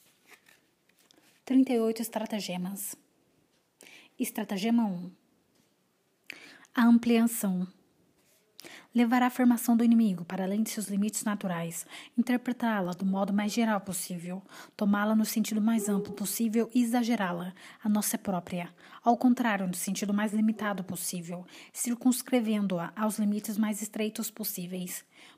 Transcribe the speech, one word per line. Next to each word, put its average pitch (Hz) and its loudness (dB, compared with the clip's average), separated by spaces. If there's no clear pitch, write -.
Trinta 254 4
e 233 4
oito 226 0
estratagemas. 196 -6
Estratagema 220 0
um. 180 -6
A 240 4
ampliação. 233 4
Levar 240 4
a 247 4
afirmação 240 4
do 240 4
inimigo 220 4
para 185 -6
além 202 0
de - -4
seus 196 -6
limites 202 -2
naturais, 175 -4
interpretá-la 240 0
do 180 -6
modo 196 0
mais 208 0
geral 220 2
possível, 180 -8
tomá-la 208 2
no 220 4
sentido 214 0
mais 214 2
amplo 202 -2
possível 226 -2
e 247 4
exagerá-la, 214 0
a 220 -4
nossa 208 0
própria, 175 -6
ao 233 4
contrário, 233 2
no 175 -4
sentido 202 -2
mais 208 0
limitado 214 0
possível, 180 -8
circunscrevendo-a 220 0
aos 214 -2
limites 208 -2
mais 214 -2
estreitos 214 -6
possíveis, 185 -8